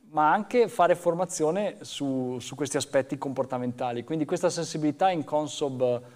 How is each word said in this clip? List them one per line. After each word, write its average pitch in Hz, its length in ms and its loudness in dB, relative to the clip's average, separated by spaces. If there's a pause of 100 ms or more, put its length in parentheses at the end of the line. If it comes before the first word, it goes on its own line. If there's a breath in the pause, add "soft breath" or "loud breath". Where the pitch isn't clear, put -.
(100)
ma 151 200 4
anche 214 380 2
fare 175 260 6
formazione 175 840 0
su, 131 580 -4
su 120 160 -12
questi 143 220 -2
aspetti 135 420 0
comportamentali. 123 840 -4
Quindi 160 220 -2
questa 175 220 0
sensibilità 160 640 0
in 165 140 -2
Consob, 131 760 -2 (160 loud breath)